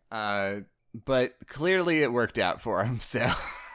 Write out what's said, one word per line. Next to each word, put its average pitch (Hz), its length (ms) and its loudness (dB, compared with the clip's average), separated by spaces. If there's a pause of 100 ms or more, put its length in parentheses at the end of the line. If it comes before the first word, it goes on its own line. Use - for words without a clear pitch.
(120)
Uh, 107 500 -2 (320)
but 127 420 0 (120)
clearly 170 560 2
it 120 80 2
worked 120 260 0
out 92 240 2
for 98 220 0
him, 120 160 -2
so. 120 320 0 (440)